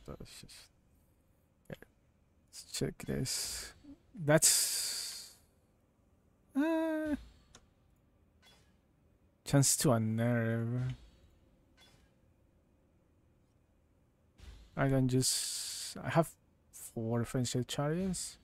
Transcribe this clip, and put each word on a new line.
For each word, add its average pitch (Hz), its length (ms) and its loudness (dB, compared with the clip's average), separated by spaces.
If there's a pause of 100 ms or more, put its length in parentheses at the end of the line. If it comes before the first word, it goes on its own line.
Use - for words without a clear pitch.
Okay. - 1700 -20 (680)
Let's - 220 -18
check - 340 -4
this. - 680 -6 (420)
That's, - 1200 2 (1200)
uh, 311 600 0 (2250)
chance 139 320 6
to 151 140 4
unnerve. 117 1040 2 (3750)
I 139 100 2
don't 135 200 4
just, - 960 -2
I - 60 -4
have 160 200 2 (420)
four 117 540 -2
friendship 123 420 -2
chariots. 170 760 -4